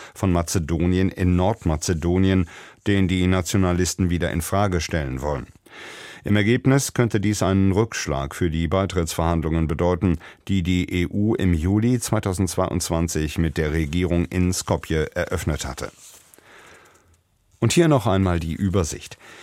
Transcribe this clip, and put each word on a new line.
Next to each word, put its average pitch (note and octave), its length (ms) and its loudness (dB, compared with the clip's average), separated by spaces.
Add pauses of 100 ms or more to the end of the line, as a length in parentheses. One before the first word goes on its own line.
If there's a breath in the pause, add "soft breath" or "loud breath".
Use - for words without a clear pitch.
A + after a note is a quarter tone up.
(140 loud breath)
von G2 160 0
Mazedonien F2 760 0
in F2+ 280 0
Nordmazedonien, F2+ 1120 0 (360 loud breath)
den G2 200 2
die F2+ 200 2
Nationalisten F#2 840 2
wieder E2+ 220 -2
in E2+ 100 -4
Frage G2 400 0
stellen C2+ 400 -4
wollen. C#2 260 -4 (800 loud breath)
Im G2+ 120 2
Ergebnis B2+ 580 2
könnte A2+ 260 2
dies G#2 220 0
einen F#2+ 300 4
Rückschlag D2 640 -2
für F2+ 160 -2
die E2 160 0
Beitrittsverhandlungen E2 1000 0
bedeuten, E2+ 500 0 (300 loud breath)
die G2 140 2
die F2+ 280 0 (120)
E E2+ 40 -2
U G#2 280 0
im F#2 180 2
Juli G#2+ 480 2
zweitausendzweiundzwanzig F2 1400 -2
mit D#2+ 220 0
der D2+ 140 0
Regierung E2 520 0
in F2+ 280 0
Skopje D#2 600 -2
eröffnet - 520 -4
hatte. - 260 -10 (1700 loud breath)
Und A#2 120 4
hier E3+ 160 6
noch C#3 180 4
einmal F#2+ 340 2
die D#2+ 140 -4
Übersicht. F#2 640 -2 (240 loud breath)